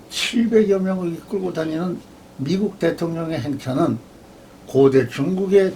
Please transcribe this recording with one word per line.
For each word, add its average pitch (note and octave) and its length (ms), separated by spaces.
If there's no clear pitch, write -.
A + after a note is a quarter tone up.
칠백여 G#3+ 680
명을 F#3 360
이끌고 F#3 380
다니는 E3 460
미국 F#3 420
대통령의 E3 640
행차는 C3 580
고대 C3 400
중국의 F#3 680